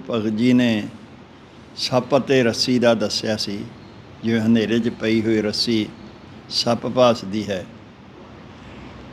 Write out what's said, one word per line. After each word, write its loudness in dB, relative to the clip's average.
ਭਗਤ -2
ਜੀ 2
ਨੇ 2
ਸੱਪ 0
ਅਤੇ 2
ਰੱਸੀ 0
ਦਾ 6
ਦੱਸਿਆ -2
ਸੀ। -6
ਜਿਵੇਂ 2
ਹਨੇਰੇ 4
'ਚ 0
ਪਈ 0
ਹੋਈ 2
ਰੱਸੀ 0
ਸੱਪ -2
ਭਾਸਦੀ 2
ਹੈ, -6